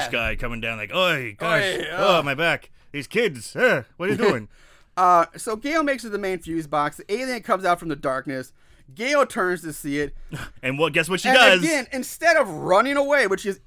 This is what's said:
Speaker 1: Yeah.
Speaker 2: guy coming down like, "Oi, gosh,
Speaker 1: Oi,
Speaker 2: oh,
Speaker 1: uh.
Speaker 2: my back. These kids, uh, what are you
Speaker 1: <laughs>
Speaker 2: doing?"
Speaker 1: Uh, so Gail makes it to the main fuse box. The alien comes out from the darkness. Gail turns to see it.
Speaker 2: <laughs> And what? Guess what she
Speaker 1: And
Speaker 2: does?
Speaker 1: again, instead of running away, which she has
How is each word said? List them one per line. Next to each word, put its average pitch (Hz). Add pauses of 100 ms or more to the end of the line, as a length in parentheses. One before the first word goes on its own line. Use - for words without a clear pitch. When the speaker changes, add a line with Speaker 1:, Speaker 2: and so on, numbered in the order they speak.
Speaker 1:
Yeah. 120
Speaker 2:
guy 113
coming 117
down 113
like, 107
"Oi, 151
gosh, 165
Speaker 1:
Oi, 185
Speaker 2:
oh, 180
Speaker 1:
uh. -
Speaker 2:
my 143
back. 156 (220)
These 143
kids, 185
uh, 202 (140)
what 180
are -
you -
Speaker 1:
<laughs> 220
Speaker 2:
doing?" 113 (480)
Speaker 1:
Uh, 180 (100)
so 220
Gail 294
makes 269
it 233
to -
the 202
main 185
fuse 165
box. 147
The -
alien 247
comes 190
out 175
from 165
the 147
darkness. 131 (420)
Gail 269
turns 180
to 156
see 143
it. 143 (160)
Speaker 2:
<laughs> -
And 131
what? 156
Guess 165
what 180
she 240
Speaker 1:
And 262
Speaker 2:
does? 208
Speaker 1:
again, 320
instead 320
of 233
running 185
away, 277
which 190
she 202
has 190